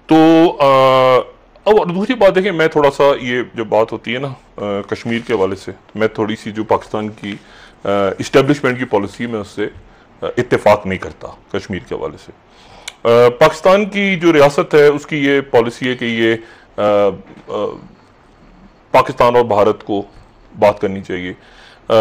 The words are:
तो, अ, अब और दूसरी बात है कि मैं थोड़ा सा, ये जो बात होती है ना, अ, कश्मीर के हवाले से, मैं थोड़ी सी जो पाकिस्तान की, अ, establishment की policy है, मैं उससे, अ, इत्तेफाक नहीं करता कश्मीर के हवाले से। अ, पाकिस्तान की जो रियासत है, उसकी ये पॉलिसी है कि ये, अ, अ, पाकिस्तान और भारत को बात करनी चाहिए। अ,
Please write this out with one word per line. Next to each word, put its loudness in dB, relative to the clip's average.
तो, 6
अ, 0
अब 4
और -2
दूसरी -2
बात 4
है 2
कि -2
मैं 0
थोड़ा 2
सा, 2
ये -4
जो -6
बात 0
होती -10
है -6
ना, -8
अ, -12
कश्मीर -6
के -6
हवाले -2
से, -16
मैं -2
थोड़ी -6
सी -14
जो -10
पाकिस्तान -4
की, -14
अ, -2
establishment 0
की -8
policy -6
है, -8
मैं -8
उससे, -10
अ, -8
इत्तेफाक 0
नहीं -6
करता -16
कश्मीर -10
के -8
हवाले -12
से। -20
अ, -2
पाकिस्तान 2
की -4
जो 2
रियासत 2
है, 6
उसकी -8
ये 0
पॉलिसी -2
है -4
कि -8
ये, 0
अ, -4
अ, 0
पाकिस्तान 0
और 4
भारत 0
को -6
बात 2
करनी -6
चाहिए। -10
अ, -16